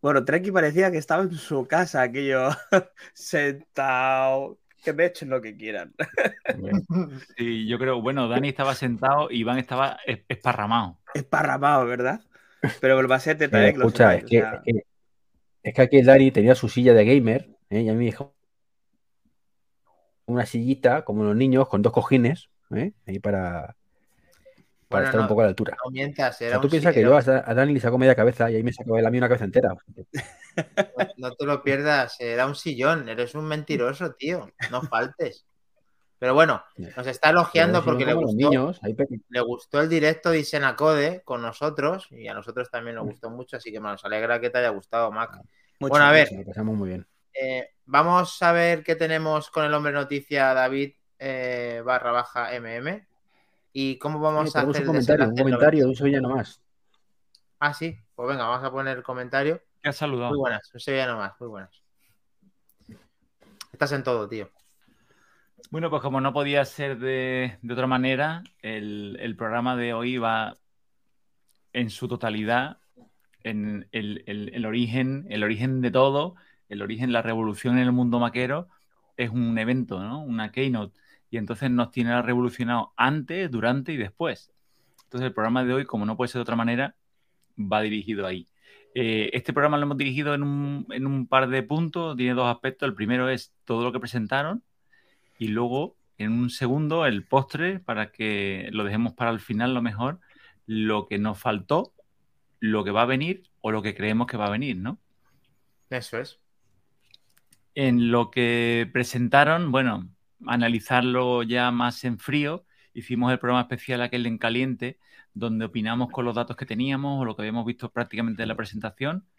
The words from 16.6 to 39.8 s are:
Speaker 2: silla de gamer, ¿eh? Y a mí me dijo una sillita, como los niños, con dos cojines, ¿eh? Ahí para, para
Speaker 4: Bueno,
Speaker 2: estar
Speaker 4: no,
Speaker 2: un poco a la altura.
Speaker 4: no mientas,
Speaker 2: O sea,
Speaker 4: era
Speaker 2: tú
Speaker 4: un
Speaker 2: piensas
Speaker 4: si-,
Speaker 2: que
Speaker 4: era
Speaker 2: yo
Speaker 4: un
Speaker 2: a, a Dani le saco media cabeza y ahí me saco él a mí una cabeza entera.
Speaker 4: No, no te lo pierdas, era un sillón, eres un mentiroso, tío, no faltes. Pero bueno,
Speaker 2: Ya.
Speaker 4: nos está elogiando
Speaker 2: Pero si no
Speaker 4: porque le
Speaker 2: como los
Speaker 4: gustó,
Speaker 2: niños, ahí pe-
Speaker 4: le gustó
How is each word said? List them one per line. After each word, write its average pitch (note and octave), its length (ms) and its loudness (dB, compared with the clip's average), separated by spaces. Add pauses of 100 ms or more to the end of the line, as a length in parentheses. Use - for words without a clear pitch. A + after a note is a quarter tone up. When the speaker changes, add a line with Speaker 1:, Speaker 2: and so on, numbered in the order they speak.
Speaker 2:
silla B2 240 8
de A2 100 10
gamer, B2 460 4 (180)
¿eh? G#2 140 0
Y A2+ 80 0
a - 20 0
mí A2 60 0
me A#2+ 80 2
dijo C#3 280 -6 (1900)
una A#2+ 200 0
sillita, B2 580 2
como G#2+ 200 0
los G#2 120 4
niños, C3 320 6
con G#2 140 2
dos A2+ 100 4
cojines, B2+ 560 4 (260)
¿eh? D#3 180 -2 (140)
Ahí F#3+ 120 -6
para, - 580 -4 (1120)
para G2 140 2
Speaker 4:
Bueno, - 20 2
Speaker 2:
estar - 120 0
Speaker 4:
no, A2 60 4
Speaker 2:
un G#2+ 60 0
poco A2 120 4
a A2+ 40 6
la G#2 60 6
altura. - 340 -4
Speaker 4:
no B2+ 60 -8
mientas, C3+ 440 -2
Speaker 2:
O - 40 -18
sea, A#2 100 -4
Speaker 4:
era B2+ 120 2
Speaker 2:
tú C#3 60 2
Speaker 4:
un C#3 40 4
Speaker 2:
piensas D#3+ 220 4
Speaker 4:
si-, - 20 2
Speaker 2:
que B2 60 6
Speaker 4:
era A#2 100 8
Speaker 2:
yo C#3+ 60 10 (160)
Speaker 4:
un C3 60 6
Speaker 2:
a, - 120 -4
a A2+ 40 0
Dani C#3 200 4
le C3 60 2
saco B2 180 2
media C3 160 6
cabeza A#2 360 2
y A2+ 60 0
ahí A2+ 60 2
me A#2+ 100 -2
saco A2+ 260 -2
él A2 80 4
a A2+ 40 4
mí B2 80 0
una B2+ 100 2
cabeza A#2+ 160 2
entera. G#2 260 2
Speaker 4:
No, - 1600 -6
no B2 60 -10
te C#3+ 120 -6
lo C#3+ 160 0
pierdas, C#3 580 0
era A#2+ 260 0
un C#3+ 100 -4
sillón, C#3+ 520 -2
eres A#2+ 260 -4
un D#3 120 -6
mentiroso, D3+ 680 -4
tío, E3 360 -6 (200)
no B2 120 -4
faltes. B2+ 640 -6 (720)
Pero B2+ 160 0
bueno, D3 280 6 (140)
Speaker 2:
Ya. F2 220 -14
Speaker 4:
nos B2 80 -8
está C3+ 240 4
elogiando E3+ 480 4
Speaker 2:
Pero E3 40 2
si - 40 0
no D#3+ 60 2
Speaker 4:
porque C#3 120 2
le B2+ 80 2
Speaker 2:
como B2+ 140 2
los A2 80 0
Speaker 4:
gustó, C#3 160 6
Speaker 2:
niños, C#3+ 320 2
ahí G#2+ 100 -4
pe- C#3 140 0 (240)
Speaker 4:
le B2 100 -2
gustó A#2+ 400 -2